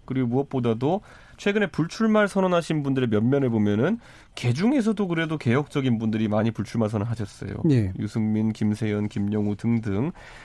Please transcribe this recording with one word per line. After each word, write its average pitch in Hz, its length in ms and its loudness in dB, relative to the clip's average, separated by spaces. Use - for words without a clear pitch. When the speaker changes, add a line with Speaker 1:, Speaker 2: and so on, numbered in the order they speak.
Speaker 1:
그리고 131 220 -2
무엇보다도 127 760 0
최근에 202 300 0
불출마를 214 600 2
선언하신 175 560 0
분들의 131 260 2
면면을 123 400 2
보면은 113 500 2
개중에서도 208 720 0
그래도 160 300 -2
개혁적인 131 600 0
분들이 110 300 0
많이 110 240 0
불출마 110 380 -2
선언하셨어요. 107 640 -6
Speaker 2:
예. 110 300 2
Speaker 1:
유승민, 110 520 0
김세연, 104 560 -2
김영우 104 480 -2
등등. 113 560 -2